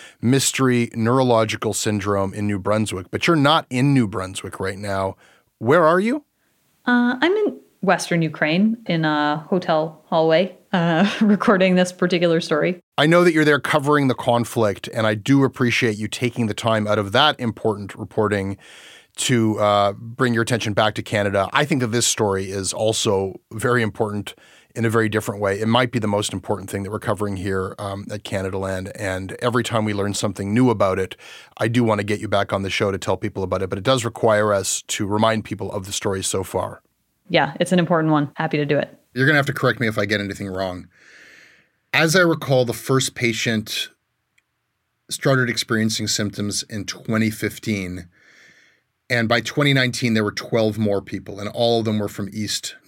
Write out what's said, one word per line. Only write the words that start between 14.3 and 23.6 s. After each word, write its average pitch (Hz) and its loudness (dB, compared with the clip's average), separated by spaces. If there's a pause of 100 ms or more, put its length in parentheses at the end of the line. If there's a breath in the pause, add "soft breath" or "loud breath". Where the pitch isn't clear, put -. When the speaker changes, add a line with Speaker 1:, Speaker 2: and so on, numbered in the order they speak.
Speaker 1:
and 110 0
I 110 0
do 135 2
appreciate 117 0
you 107 -4
taking 120 -2
the 104 -4
time 110 0
out 107 2
of 98 -4
that 139 4
important 107 -4
reporting 101 -2 (580 loud breath)
to, 110 2
uh, 104 4
bring 117 -2
your 113 0
attention 113 -2
back 107 2
to - -6
Canada. 101 0
I 147 2
think 147 0
that 123 0
this 113 0
story 98 -2
is 98 -4
also 98 -2 (120)
very 120 0